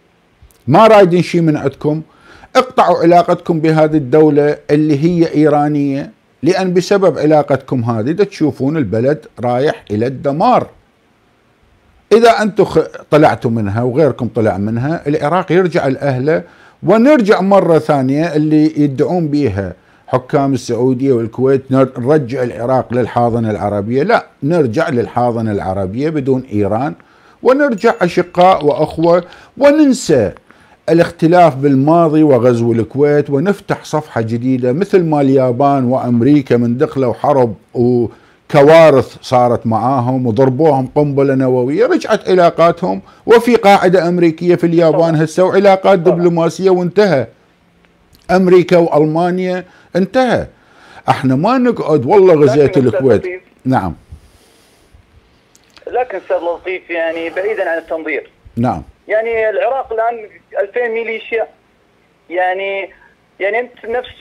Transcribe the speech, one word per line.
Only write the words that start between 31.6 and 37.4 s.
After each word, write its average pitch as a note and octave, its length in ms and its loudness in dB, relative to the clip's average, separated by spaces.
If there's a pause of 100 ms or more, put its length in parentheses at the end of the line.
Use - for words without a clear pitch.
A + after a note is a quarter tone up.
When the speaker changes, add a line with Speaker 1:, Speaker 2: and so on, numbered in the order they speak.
Speaker 1:
وغزو A#2+ 500 2
الكويت، C#3+ 580 0
ونفتح D3+ 540 -4
صفحة D3+ 360 -6
جديدة B2 520 -2
مثل F#3 320 0
ما D3+ 160 0
اليابان C3+ 640 0
وأمريكا B2 720 0
من A#2+ 220 -2
دخلوا C3+ 360 -2
حرب B2+ 400 0 (200)